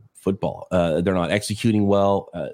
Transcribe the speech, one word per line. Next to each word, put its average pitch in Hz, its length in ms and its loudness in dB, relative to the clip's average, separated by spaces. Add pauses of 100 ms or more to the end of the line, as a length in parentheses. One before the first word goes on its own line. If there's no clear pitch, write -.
(140)
football. - 580 -6
Uh, 85 300 2
they're 92 120 0
not 85 180 0
executing 104 560 0
well. 98 460 2
Uh, 80 200 -6